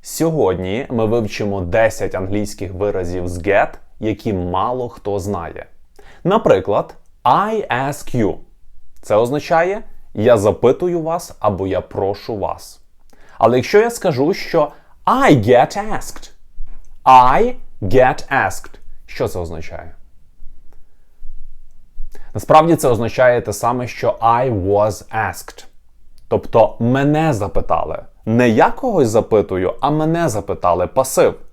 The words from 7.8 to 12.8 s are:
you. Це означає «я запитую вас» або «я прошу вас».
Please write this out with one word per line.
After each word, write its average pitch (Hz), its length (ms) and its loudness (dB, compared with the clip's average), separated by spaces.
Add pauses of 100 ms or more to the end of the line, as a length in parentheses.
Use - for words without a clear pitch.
you. 107 200 0 (680)
Це - 140 0
означає 151 680 0 (320)
«я 117 240 4
запитую 131 640 2
вас» 160 380 -6
або 95 280 -2
«я 92 140 -2
прошу 101 560 -6
вас». - 440 -10 (560)